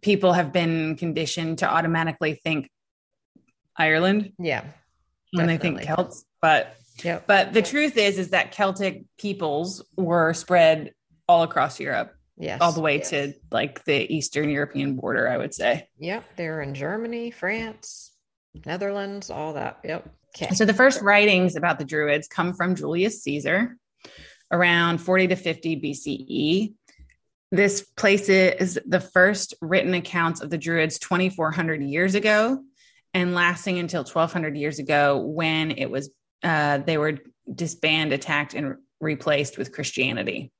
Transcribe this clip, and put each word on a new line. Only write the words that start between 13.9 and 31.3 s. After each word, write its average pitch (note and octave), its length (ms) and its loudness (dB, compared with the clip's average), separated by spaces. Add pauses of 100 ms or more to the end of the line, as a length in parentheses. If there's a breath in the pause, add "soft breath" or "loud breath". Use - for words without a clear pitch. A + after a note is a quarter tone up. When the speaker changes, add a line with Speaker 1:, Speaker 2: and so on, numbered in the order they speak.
Speaker 1:
Eastern D3+ 340 -2
European C#3 480 -4
border, A#2+ 320 -2
I B2 80 -2
would - 160 -6
say. - 360 -2 (100)
Speaker 2:
Yep. F#3 260 -8 (120)
They're D#3+ 260 -6
in C#3 120 -8
Germany, A3+ 560 -8
France, - 840 -8 (520)
Netherlands, G3 640 -6
all D#3 260 -8
that. - 300 -8
Yep. - 240 -8 (260)
Okay. - 200 -4
Speaker 1:
So G#3+ 100 2
the G#3 80 4
first C4 300 4
writings G3+ 520 4
about D#3+ 240 0
the D3+ 60 -6
Druids D3+ 440 -2
come F3+ 260 -4
from F#3 220 -2
Julius E3+ 480 -2
Caesar D3 520 -2 (760 loud breath)
around E3+ 520 4
forty F#3 240 2
to F3+ 100 0
fifty E3 380 -4
B D3 200 -6
C C3+ 340 -8
E. F#3 440 0 (800 soft breath)
This G3+ 320 2
places F#3+ 1040 2
the F3+ 140 2
first F#3+ 600 2
written E3+ 340 0
accounts E3+ 460 -2
of D#3 80 -10
the D#3+ 100 -4
Druids D#3+ 400 -2
twenty-four F3+ 520 0